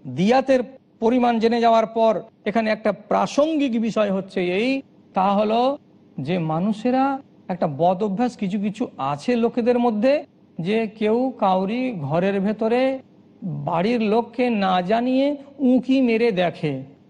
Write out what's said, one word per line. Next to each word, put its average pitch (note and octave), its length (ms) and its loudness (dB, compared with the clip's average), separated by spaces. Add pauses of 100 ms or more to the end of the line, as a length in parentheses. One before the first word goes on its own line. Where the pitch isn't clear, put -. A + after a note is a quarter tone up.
দিয়াতের B3 560 2 (420)
পরিমাণ A#3+ 300 2 (100)
জেনে A#3 220 2
যাওয়ার A3+ 220 4 (100)
পর A3+ 160 4 (360)
এখানে A3 260 0
একটা G#3+ 160 -2 (180)
প্রাসঙ্গিক C#4 640 0 (140)
বিষয় G#3 300 0
হচ্ছে F#3+ 220 -6 (200)
এই, B3 100 0 (460)
তা F#3+ 120 2 (100)
হলো G#3+ 240 2 (680)
যে F3 80 -2 (180)
মানুষেরা A3 520 0 (480)
একটা F3+ 140 -2 (140)
বদ F3+ 260 2
অভ্যাস A3+ 240 -2 (100)
কিছু G3+ 240 -2
কিছু G#3+ 180 -4 (280)
আছে D3 200 -4 (120)
লোকেদের A#3+ 420 0
মধ্যে, A#3+ 280 2 (540)
যে G#3+ 100 0 (220)
কেউ A3 180 2 (260)
কাউরি G3 380 0 (260)
ঘরের F#3 380 0
ভেতরে A3 360 0 (880)
বাড়ির G3+ 340 0 (120)
লোককে A#3 320 0 (180)
না F#3 100 2 (180)
জানিয়ে B3+ 360 2 (420)
উঁকি C4 280 2 (100)
মেরে A3+ 220 2 (120)
দেখে। D#3+ 320 -2 (360)